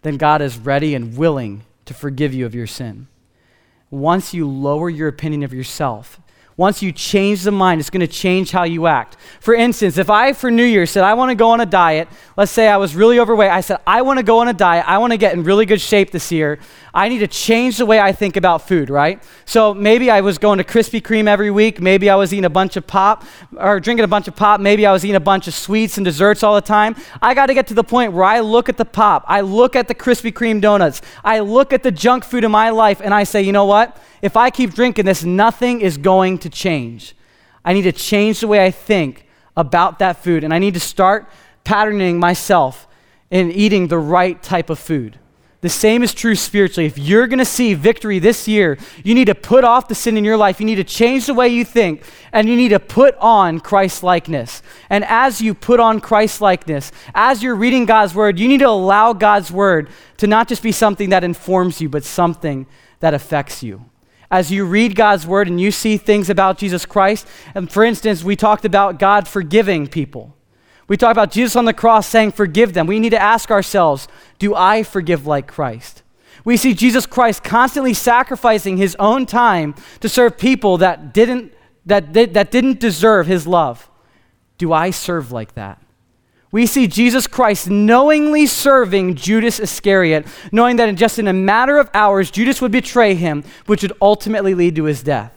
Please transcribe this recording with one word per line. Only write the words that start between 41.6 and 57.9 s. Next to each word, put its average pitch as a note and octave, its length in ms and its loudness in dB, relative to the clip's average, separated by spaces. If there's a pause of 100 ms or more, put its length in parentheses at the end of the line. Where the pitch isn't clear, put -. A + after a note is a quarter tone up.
patterning G#3 560 -2
myself F3 680 -2 (420)
in F3+ 220 0
eating G3 360 0
the E3 120 -2
right F3+ 420 -2
type E3+ 300 -4
of D3 80 -6
food." B2 400 -8 (420)
The F3 80 -4
same A3 320 0
is A#3 140 -2
true A3+ 180 -2
spiritually. F#3 540 -2
If C#3+ 100 -8
you're G3+ 300 2
gonna C4 180 0
see A3+ 300 -2
victory G#3 420 -2
this G3+ 300 0
year, G3 320 0 (240)
you G#3+ 100 0
need B3+ 120 4
to G3 100 0
put B3 280 2
off A#3+ 240 2
the A#3 60 -6
sin A3 240 -4
in G#3 80 -2
your A3 120 0
life. G3+ 220 0
You G#3 60 -4
need A3 100 -2
to F#3+ 80 -4
change A#3 440 -2
the C4+ 80 -2
way B3 140 2
you A#3+ 140 -2
think, F3+ 380 -2 (320)
and G#3+ 160 2
you A#3+ 60 2
need B3 140 2
to G3 100 4
put C4 400 2
on F#3+ 400 2
Christ-likeness. F3 1040 -2 (260)
And G3+ 180 -2
as A3+ 340 0
you A3 120 -2
put A#3+ 260 0
on A3 200 2
Christ-likeness, G3 920 0 (220)
as A3 300 2
you're B3+ 120 -4
reading A#3+ 300 0
God's G#3 300 2